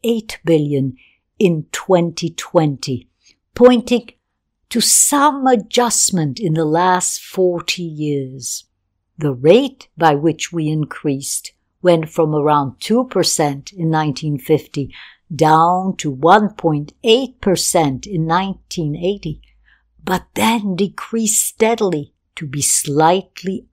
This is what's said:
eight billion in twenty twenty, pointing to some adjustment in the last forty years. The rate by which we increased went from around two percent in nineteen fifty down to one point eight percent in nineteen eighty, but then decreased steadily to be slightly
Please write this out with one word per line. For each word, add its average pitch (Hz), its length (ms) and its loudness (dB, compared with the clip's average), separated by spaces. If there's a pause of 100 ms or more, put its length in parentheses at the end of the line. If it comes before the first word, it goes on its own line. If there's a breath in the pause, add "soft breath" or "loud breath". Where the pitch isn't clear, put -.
eight 226 400 -4
billion 143 520 2 (420 soft breath)
in 170 340 2
twenty 170 600 0
twenty, 143 760 -2 (460 soft breath)
pointing 247 560 4 (600)
to 233 120 -2
some 277 640 2
adjustment 214 920 0
in 170 160 -2
the 160 100 0
last 180 560 0
forty 180 640 -2
years. 143 800 -6 (520)
The 147 160 -2
rate 180 640 2
by 156 200 2
which 156 360 -2
we 165 180 -4
increased 147 800 -6 (320)
went 165 260 2
from 156 240 0
around 147 460 0
two 247 260 0
percent 151 640 -2
in 170 200 -4
nineteen 151 480 -2
fifty 143 520 -2 (420 loud breath)
down 170 640 2
to 156 120 -6
one 175 460 4
point 147 380 -4 (100)
eight 247 360 2
percent 156 680 0
in 170 180 -4
nineteen 170 680 -4
eighty, 175 460 -6 (640)
but 185 300 -4
then 214 420 0
decreased 208 680 -2
steadily 208 720 -2 (220)
to 165 100 -12
be 143 160 -8
slightly 175 1120 0